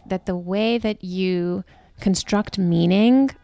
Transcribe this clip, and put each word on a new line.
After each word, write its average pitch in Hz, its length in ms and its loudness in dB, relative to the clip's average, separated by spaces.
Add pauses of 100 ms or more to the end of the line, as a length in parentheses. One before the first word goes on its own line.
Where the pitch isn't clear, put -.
that 185 200 -6
the 180 100 -4
way 202 420 -2
that 214 260 -4
you 180 600 -2 (360)
construct - 580 -2
meaning 196 680 4 (160)